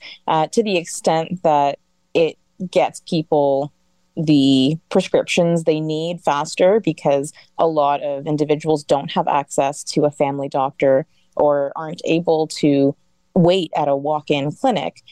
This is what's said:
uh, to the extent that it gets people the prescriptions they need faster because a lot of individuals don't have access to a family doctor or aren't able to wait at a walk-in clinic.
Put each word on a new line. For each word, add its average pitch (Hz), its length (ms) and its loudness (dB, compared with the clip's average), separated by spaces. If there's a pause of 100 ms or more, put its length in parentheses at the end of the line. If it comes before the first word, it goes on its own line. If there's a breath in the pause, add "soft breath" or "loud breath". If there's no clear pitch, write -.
(280 loud breath)
uh, 156 200 2
to - 160 0
the 208 120 -2
extent 170 680 -4
that 143 340 2 (360)
it 160 240 0 (320)
gets - 380 0
people 147 640 0 (460)
the 139 600 2 (120)
prescriptions 170 720 0
they 156 160 0
need 156 400 -6
faster 170 600 0
because 147 520 -2 (260 soft breath)
a 170 100 2
lot 143 340 0
of 143 260 -6
individuals 151 560 -2
don't 151 280 -2
have - 160 -2
access 139 560 -2
to - 200 -2
a 147 80 2
family 139 380 -4
doctor 139 560 0 (320)
or 143 380 2
aren't 160 300 -12
able 160 420 0
to 139 480 2 (380)
wait 180 440 2
at 151 100 -2
a 143 80 0
walk-in 147 560 -4
clinic. 202 600 -4